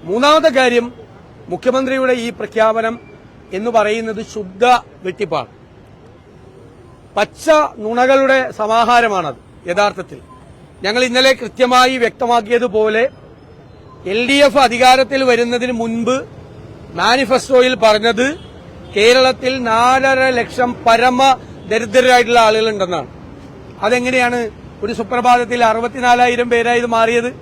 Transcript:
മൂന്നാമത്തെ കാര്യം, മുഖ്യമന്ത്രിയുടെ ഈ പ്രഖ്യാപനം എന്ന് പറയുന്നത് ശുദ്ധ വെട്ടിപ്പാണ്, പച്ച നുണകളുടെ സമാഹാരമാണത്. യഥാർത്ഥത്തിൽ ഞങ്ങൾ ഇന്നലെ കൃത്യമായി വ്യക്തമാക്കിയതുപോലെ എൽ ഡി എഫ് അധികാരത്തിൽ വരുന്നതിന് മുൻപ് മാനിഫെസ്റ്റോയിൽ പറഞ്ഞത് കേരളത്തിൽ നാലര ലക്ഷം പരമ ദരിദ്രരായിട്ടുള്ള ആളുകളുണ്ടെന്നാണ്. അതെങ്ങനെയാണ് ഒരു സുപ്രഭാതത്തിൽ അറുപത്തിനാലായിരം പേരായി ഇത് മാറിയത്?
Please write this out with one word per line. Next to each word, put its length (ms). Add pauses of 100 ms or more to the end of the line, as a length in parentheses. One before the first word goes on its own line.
മൂന്നാമത്തെ 500
കാര്യം, 280 (640)
മുഖ്യമന്ത്രിയുടെ 640 (100)
ഈ 40 (100)
പ്രഖ്യാപനം 560 (640)
എന്ന് 180
പറയുന്നത് 440 (140)
ശുദ്ധ 300 (400)
വെട്ടിപ്പാണ്, 460 (1700)
പച്ച 300 (380)
നുണകളുടെ 540 (220)
സമാഹാരമാണത്. 760 (300)
യഥാർത്ഥത്തിൽ 500 (680)
ഞങ്ങൾ 240
ഇന്നലെ 320
കൃത്യമായി 600
വ്യക്തമാക്കിയതുപോലെ 1000 (1080)
എൽ 160
ഡി 80 (100)
എഫ് 200
അധികാരത്തിൽ 540 (100)
വരുന്നതിന് 500
മുൻപ് 360 (840)
മാനിഫെസ്റ്റോയിൽ 760 (100)
പറഞ്ഞത് 420 (720)
കേരളത്തിൽ 560 (180)
നാലര 500 (180)
ലക്ഷം 320 (140)
പരമ 360 (520)
ദരിദ്രരായിട്ടുള്ള 760
ആളുകളുണ്ടെന്നാണ്. 600 (800)
അതെങ്ങനെയാണ് 520 (460)
ഒരു 160
സുപ്രഭാതത്തിൽ 600 (100)
അറുപത്തിനാലായിരം 840
പേരായി 300
ഇത് 120
മാറിയത്? 360 (120)